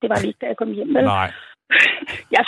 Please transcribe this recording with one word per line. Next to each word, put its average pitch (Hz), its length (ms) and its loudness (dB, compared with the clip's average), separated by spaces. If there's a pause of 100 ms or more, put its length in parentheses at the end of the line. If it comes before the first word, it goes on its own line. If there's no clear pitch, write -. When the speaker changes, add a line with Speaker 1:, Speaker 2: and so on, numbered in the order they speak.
Speaker 1:
det 226 100 -4
var 208 100 0
det 208 80 -4
ikke, - 140 -8
da 247 40 -8
jeg 226 100 -4
kom 220 220 -4
hjem, 277 160 -2
vel? 262 100 4
Speaker 2:
Nej. 190 260 2 (420)
Speaker 1:
<laughs> - 640 0
Jeg 240 120 6